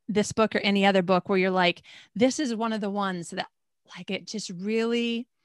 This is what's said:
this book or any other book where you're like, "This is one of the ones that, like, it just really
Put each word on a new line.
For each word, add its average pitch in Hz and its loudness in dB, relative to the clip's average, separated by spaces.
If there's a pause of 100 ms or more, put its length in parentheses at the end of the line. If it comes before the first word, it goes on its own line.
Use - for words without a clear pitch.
this 208 0
book 220 2
or 214 0
any 202 2
other 190 6
book 180 2
where 196 2
you're 185 2
like, 180 2 (320)
"This 247 2
is 254 -2
one 220 -2
of 220 -4
the 202 -4
ones 190 -4
that, 185 -6 (480)
like, 180 -10
it 175 -8
just 208 -10
really 233 -2 (180)